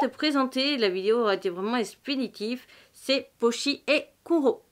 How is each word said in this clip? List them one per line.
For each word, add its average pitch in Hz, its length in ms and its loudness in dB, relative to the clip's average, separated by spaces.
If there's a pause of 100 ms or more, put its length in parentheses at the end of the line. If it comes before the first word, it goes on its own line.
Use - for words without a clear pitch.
te 254 60 4
présenter, 277 720 0
la 214 120 2
vidéo 190 300 0
aura 208 160 2
été 190 160 -4
vraiment 202 260 -4
expéditive, 247 840 -6 (300)
c'est - 440 -2
Pochi 240 500 0
et 285 180 2 (200)
Kuro. 302 460 2